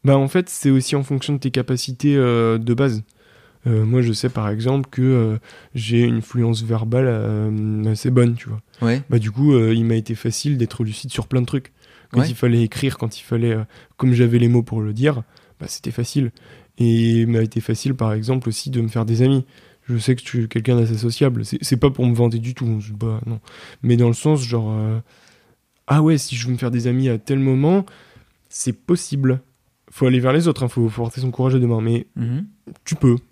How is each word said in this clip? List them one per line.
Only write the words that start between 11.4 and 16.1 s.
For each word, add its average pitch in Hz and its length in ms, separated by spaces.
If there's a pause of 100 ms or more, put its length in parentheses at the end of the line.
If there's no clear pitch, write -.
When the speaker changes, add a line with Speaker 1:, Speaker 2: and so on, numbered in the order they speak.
Speaker 1:
de 120 40
trucs. - 280 (380)
Quand 123 100
Speaker 2:
Ouais. 156 80
Speaker 1:
il 120 60
fallait 120 260
écrire, 131 360
quand 113 220
il - 40
fallait, 117 280
euh, 110 120 (340)
comme 127 160
j'avais 117 260
les 120 80
mots 120 160
pour 113 180
le 107 120
dire, 127 300 (360)
bah, - 80
c'était - 240
facile. 120 400 (460)